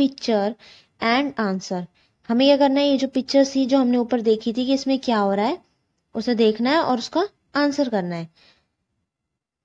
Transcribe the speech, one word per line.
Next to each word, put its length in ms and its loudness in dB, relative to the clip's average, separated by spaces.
picture 540 -2
and 380 0
answer।" 440 -4
हमें 200 2
क्या 80 6
करना 240 2
है, 80 2
ये 100 2
जो 100 -2
पिक्चर्स 460 0
थी 120 0
जो 120 2
हमने 180 2
ऊपर 240 0
देखी 320 0
थी 140 -4
कि 80 0
इसमें 240 -2
क्या 200 -2
हो 160 0
रहा 120 0
है, 120 -4
उसे 200 -2
देखना 360 2
है 80 2
और 200 0
उसका 300 -4
आंसर 340 0
करना 280 -4
है। 120 -10